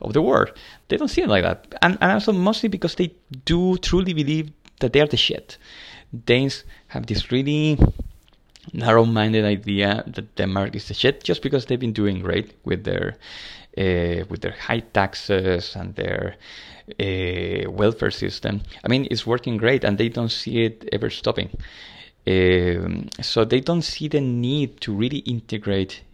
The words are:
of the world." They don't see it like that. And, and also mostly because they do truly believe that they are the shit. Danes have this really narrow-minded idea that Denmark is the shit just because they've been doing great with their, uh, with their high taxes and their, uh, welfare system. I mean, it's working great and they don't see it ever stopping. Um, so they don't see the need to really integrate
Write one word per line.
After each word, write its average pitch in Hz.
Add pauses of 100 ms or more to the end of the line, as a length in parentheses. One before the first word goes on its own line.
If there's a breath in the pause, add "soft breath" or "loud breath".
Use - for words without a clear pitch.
of 107
the 143
world." - (360 loud breath)
They -
don't 294
see 359
it 294
like 98
that. -
And, 180
and 185
also 208
mostly 208
because 180
they 180 (340)
do 180
truly 180
believe 151 (280)
that 120
they 143
are 151
the 117
shit. - (680 loud breath)
Danes 131 (240 loud breath)
have -
this -
really 147 (920)
narrow-minded 113
idea 101
that -
Denmark 98
is 98
the 98
shit -
just -
because 135
they've 123
been 117
doing 101
great 90 (120)
with 92
their, - (600 loud breath)
uh, 87
with 87
their 92 (120)
high 117 (120)
taxes 95
and 92
their, 95 (640 loud breath)
uh, 92
welfare 104
system. 101 (220 loud breath)
I -
mean, 131
it's -
working 120
great 120
and 104
they 117
don't 113
see 117
it 113
ever 113
stopping. - (800 loud breath)
Um, 90 (120)
so -
they 123
don't 170
see -
the 147
need 127
to 110
really 127
integrate 104 (120)